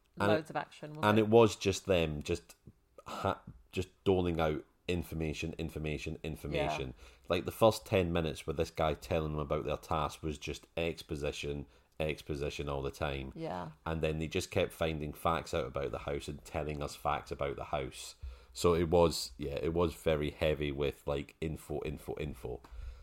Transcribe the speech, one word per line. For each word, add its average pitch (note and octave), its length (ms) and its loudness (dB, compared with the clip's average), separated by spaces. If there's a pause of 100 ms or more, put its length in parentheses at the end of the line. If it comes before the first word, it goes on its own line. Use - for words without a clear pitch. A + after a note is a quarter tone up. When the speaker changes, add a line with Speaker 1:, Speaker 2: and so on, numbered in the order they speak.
(200)
Speaker 1:
And - 120 4
Speaker 2:
loads D#3 180 2
Speaker 1:
it, - 0 -
Speaker 2:
of D3+ 60 -6
action, - 380 -8
was D3+ 100 -4
Speaker 1:
and G#2+ 140 6
Speaker 2:
it? A2 40 8
Speaker 1:
it G#2 60 4
was A2 280 10
just - 300 0
them, D#2+ 360 4
just - 320 -4 (520)
ha-, - 340 -2 (320)
just - 160 -2 (160)
doling F2+ 360 4
out D#2 220 2 (240)
information, D#2+ 720 -2
information, D#2 640 -4
information. D2 680 -2
Speaker 2:
Yeah. - 160 -14 (260)
Speaker 1:
Like, F2+ 160 2
the - 40 -2
first - 360 4
ten F2+ 260 4
minutes E2 340 0
with D2+ 120 -2
this E2 120 0
guy D#2 240 2
telling D#2 380 0
them D2+ 80 -2
about D2 240 0
their D2 140 -2
task D2+ 440 -2
was D#2 160 -4
just - 280 -8 (100)
exposition, C#2+ 880 -4 (340)
exposition D2+ 720 -4
all C#2 140 -2
the C#2 100 -4
time. C#2 420 -4
Speaker 2:
Yeah. F2+ 340 -8 (180)
Speaker 1:
And D#2+ 160 -2
then D#2 180 0
they D#2+ 80 -2
just F2 240 -4
kept F2+ 200 0
finding D2+ 420 -2
facts E2 400 0
out D#2 120 0
about C#2 240 -4
the C2 100 -6
house C#2+ 280 -4
and D2 160 -10
telling D2+ 380 -4
us C#2+ 120 -6
facts - 380 -4
about C#2+ 240 -4
the - 80 -8
house. - 500 -6 (380)
So F2 220 4
it E2+ 160 4
was, E2+ 480 6
yeah, C#2+ 240 -4
it E2 120 0
was E2+ 200 2
very D2+ 360 0
heavy D2 400 0
with, C#2 360 -2
like, C#2+ 340 -4
info, D2+ 440 -4
info, - 360 -6
info. C2+ 400 -6 (420)